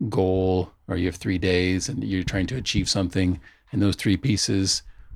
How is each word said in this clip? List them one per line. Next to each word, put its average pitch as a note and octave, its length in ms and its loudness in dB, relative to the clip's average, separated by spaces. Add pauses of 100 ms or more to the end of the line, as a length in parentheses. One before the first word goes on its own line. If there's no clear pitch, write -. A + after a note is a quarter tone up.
goal, F#2 640 2 (160)
or F#2+ 80 -4
you F2 120 0
have E2+ 80 -4
three F#2+ 240 -2
days F#2 500 2
and - 140 -6
you're F#2+ 180 -2
trying F#2 260 -2
to C3 80 -4
achieve G#2 320 -2
something. F#2 520 0 (320)
And G2+ 100 0
those G2+ 140 4
three G2 220 2
pieces, G2 680 0 (320)